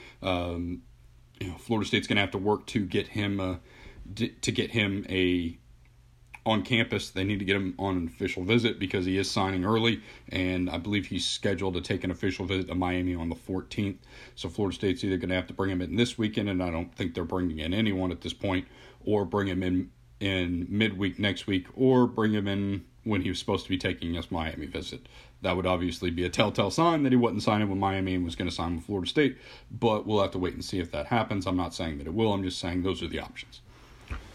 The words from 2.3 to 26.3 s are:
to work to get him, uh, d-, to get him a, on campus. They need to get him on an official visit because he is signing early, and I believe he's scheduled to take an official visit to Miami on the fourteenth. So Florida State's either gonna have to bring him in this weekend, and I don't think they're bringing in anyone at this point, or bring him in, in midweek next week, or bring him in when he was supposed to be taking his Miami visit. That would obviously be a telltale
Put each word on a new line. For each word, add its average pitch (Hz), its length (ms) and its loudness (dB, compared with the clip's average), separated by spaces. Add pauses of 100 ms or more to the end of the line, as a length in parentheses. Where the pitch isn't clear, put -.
to 101 60 -2
work 98 300 2
to 104 180 0
get 98 220 -2
him, 101 340 0
uh, 92 140 -2 (580)
d-, 107 160 -2
to - 240 -4
get 113 180 -2
him 101 380 0
a, 90 480 2 (880)
on 110 160 4
campus. 113 480 0
They 95 160 -2
need 101 140 0
to 101 60 -4
get 98 120 4
him 95 200 -2
on 95 200 0
an 85 100 -2
official 90 380 -4
visit 110 340 2
because 95 260 -2
he 95 120 2
is 98 120 0
signing 95 360 0
early, 113 380 2 (260)
and 92 400 0
I 80 80 -2
believe 101 300 -2
he's 87 200 -2
scheduled 95 460 -2
to 90 80 -2
take 92 240 -2
an 92 60 0
official 95 340 -2
visit 92 240 -2
to 85 60 -4
Miami 90 380 0
on 85 140 -4
the 82 80 -4
fourteenth. 98 600 -4 (380)
So - 120 -8
Florida 92 260 -2
State's 92 300 0
either 95 140 2
gonna 90 180 0
have 90 120 0
to - 60 -10
bring 98 160 -2
him 90 120 -2
in 92 160 -4
this 120 200 2
weekend, 107 300 0
and 92 160 0
I 87 60 -2
don't 85 260 -4
think 90 180 -4
they're 90 120 -2
bringing 87 340 -2
in 80 140 -2
anyone 95 360 0
at 85 120 -6
this - 100 -6
point, 92 360 -2 (360)
or 101 220 2
bring 98 240 2
him 92 140 0
in, 92 280 0 (300)
in 90 480 0
midweek 98 500 0
next 98 260 0
week, 92 200 2 (100)
or 127 320 8
bring 110 240 2
him 104 160 2
in 98 380 -2 (180)
when 104 180 0
he 90 60 0
was 90 100 -2
supposed - 280 -2
to - 40 -8
be 95 80 2
taking 87 360 -2
his 85 180 -4
Miami 80 340 -4
visit. - 440 -8 (320)
That 90 160 2
would 90 80 0
obviously 90 440 2
be 87 140 0
a 90 60 2
telltale 104 420 2